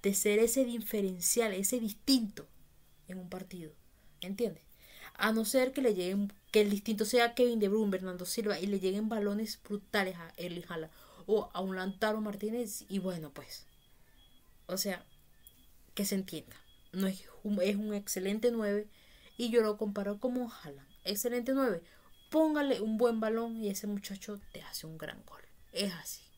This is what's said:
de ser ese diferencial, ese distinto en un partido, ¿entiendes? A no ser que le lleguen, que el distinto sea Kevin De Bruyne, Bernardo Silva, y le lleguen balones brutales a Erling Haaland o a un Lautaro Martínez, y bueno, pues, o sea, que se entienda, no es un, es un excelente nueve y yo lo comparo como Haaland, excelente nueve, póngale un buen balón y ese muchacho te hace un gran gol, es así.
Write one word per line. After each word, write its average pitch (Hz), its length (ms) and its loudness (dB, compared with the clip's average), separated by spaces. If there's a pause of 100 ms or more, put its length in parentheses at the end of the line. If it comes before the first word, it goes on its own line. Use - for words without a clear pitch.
de 202 120 2
ser 208 260 4
ese 233 260 4
diferencial, 214 880 0
ese 202 260 0
distinto 226 640 0 (640)
en 185 100 -10
un 180 120 -12
partido, 180 420 -12 (480)
¿entiendes? 196 420 -4 (520)
A 214 180 2
no 220 140 2
ser 254 260 4
que 277 100 -2
le 233 120 6
lleguen, 190 400 0 (180)
que 214 80 8
el 208 100 6
distinto 214 360 0
sea 233 280 4
Kevin 240 260 4
De 202 100 4
Bruyne, 208 220 4
Bernardo 185 340 -4
Silva, 208 340 -2
y 180 80 -4
le 202 140 0
lleguen 196 260 0
balones 214 560 -2
brutales 202 540 -2
a 165 180 -16
Erling 175 320 -8
Haaland 160 240 -8 (340)
o 208 280 2
a 180 80 -4
un 190 160 -4
Lautaro 196 420 0
Martínez, 214 720 -4
y 196 100 -2
bueno, 175 340 -4
pues, - 340 -14 (1000)
o 180 100 -6
sea, 190 300 -4 (880)
que 202 100 -2
se 196 120 0
entienda, 185 420 -6 (340)
no 190 160 0
es 190 160 -4 (200)
un, 208 180 0
es 202 160 4
un 214 160 -2
excelente 202 580 0
nueve 208 380 0 (480)
y 240 120 0
yo 233 120 6
lo 214 160 2
comparo 208 420 -4
como 247 320 -2
Haaland, 139 380 -16 (160)
excelente 233 480 -2
nueve, 240 280 2 (480)
póngale 302 500 4
un 220 180 0
buen 233 220 4
balón 226 380 -2
y 220 100 -2
ese 196 200 -4
muchacho 202 520 -8 (140)
te - 80 -14
hace - 260 -12
un 160 100 -12
gran - 280 -10
gol, - 160 -20 (320)
es 190 220 -4
así. - 260 -12 (160)